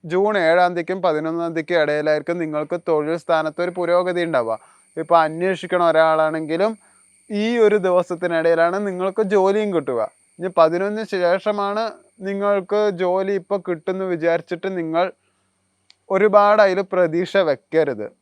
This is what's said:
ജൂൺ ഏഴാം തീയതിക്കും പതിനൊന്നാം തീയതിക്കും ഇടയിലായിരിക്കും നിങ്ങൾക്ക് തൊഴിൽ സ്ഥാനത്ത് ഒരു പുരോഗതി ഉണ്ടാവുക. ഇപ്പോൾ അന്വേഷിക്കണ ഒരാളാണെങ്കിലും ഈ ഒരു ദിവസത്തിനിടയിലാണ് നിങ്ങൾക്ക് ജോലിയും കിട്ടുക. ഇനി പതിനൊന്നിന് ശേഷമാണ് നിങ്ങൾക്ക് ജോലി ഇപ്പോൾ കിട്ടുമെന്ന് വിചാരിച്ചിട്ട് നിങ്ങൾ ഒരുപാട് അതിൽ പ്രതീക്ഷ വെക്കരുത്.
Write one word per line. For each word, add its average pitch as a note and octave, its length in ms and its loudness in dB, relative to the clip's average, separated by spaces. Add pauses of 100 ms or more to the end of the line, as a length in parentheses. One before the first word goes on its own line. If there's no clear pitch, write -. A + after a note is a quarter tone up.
(120)
ജൂൺ G3 200 2 (160)
ഏഴാം F3+ 260 4
തീയതിക്കും F3 320 -4
പതിനൊന്നാം E3 480 -2
തീയതിക്കും E3 280 -2
ഇടയിലായിരിക്കും D3+ 600 0
നിങ്ങൾക്ക് D3+ 340 -4 (120)
തൊഴിൽ D#3 340 0
സ്ഥാനത്ത് D#3+ 420 -2
ഒരു F3 140 -4
പുരോഗതി F3 500 0
ഉണ്ടാവുക. A#2 260 0 (460)
ഇപ്പോൾ E3+ 160 2 (100)
അന്വേഷിക്കണ F3 640 -2
ഒരാളാണെങ്കിലും D#3+ 840 2 (580)
ഈ G#3 160 -2 (180)
ഒരു G#3 120 4 (100)
ദിവസത്തിനിടയിലാണ് E3+ 880 2 (100)
നിങ്ങൾക്ക് F#3 360 -4 (100)
ജോലിയും G3+ 420 2
കിട്ടുക. C3 260 -2 (380)
ഇനി F3+ 120 -6 (100)
പതിനൊന്നിന് G3 540 0
ശേഷമാണ് G3+ 680 0 (460)
നിങ്ങൾക്ക് G3+ 520 -2 (220)
ജോലി F#3+ 380 -2
ഇപ്പോൾ G3+ 260 -6
കിട്ടുമെന്ന് F#3 460 -6
വിചാരിച്ചിട്ട് E3+ 560 -4 (120)
നിങ്ങൾ E3 240 -2 (1080)
ഒരുപാട് G#3 520 4
അതിൽ F#3 140 0 (140)
പ്രതീക്ഷ F3 420 0 (140)
വെക്കരുത്. C3+ 560 -2 (160)